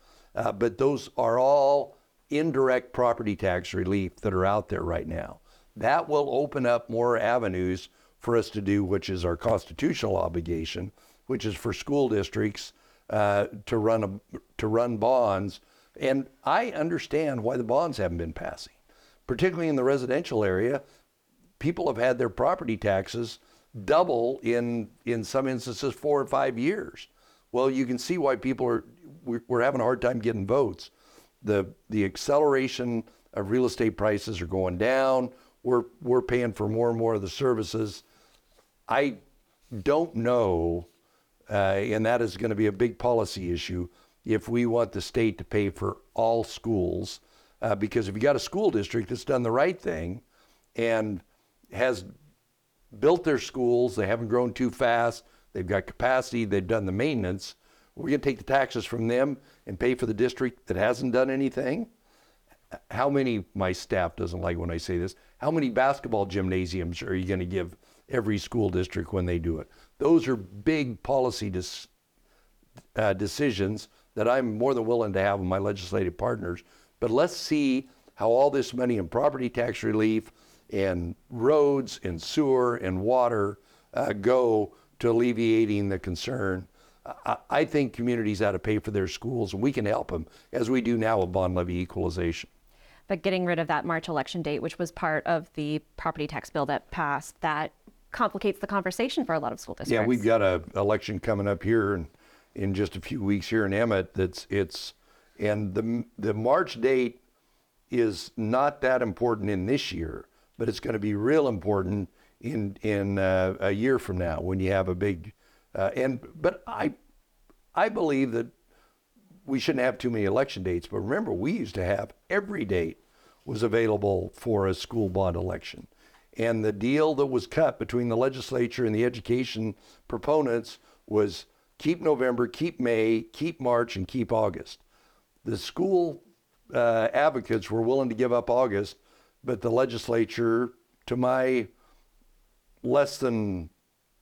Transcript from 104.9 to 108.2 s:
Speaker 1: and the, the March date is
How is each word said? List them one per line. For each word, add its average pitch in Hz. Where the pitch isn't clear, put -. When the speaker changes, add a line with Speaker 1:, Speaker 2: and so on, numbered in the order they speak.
Speaker 1:
and 104
the, 117
the 107
March 123
date 127
is 113